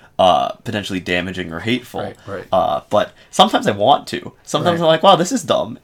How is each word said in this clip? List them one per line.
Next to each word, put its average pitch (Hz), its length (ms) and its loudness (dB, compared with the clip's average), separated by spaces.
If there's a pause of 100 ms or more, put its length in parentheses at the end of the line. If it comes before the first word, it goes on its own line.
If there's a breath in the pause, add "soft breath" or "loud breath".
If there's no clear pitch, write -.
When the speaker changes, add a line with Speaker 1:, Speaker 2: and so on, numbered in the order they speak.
(160 soft breath)
Speaker 1:
uh, 90 340 4 (120)
potentially 98 380 -6
damaging 90 520 -6
or 82 60 -10
hateful. 113 440 -6
Speaker 2:
Right, 73 140 -12 (120)
right. 95 240 -12
Speaker 1:
Uh, - 360 0
but 104 220 0 (220 soft breath)
sometimes 220 340 2
I 113 60 2
want 104 340 0
to. - 260 -10 (120)
Sometimes 170 340 -2
Speaker 2:
Right. 170 80 0
Speaker 1:
I'm 160 60 6
like, 160 100 0
"Wow, 190 140 8
this 175 160 0
is 262 100 -2
dumb," 90 420 -2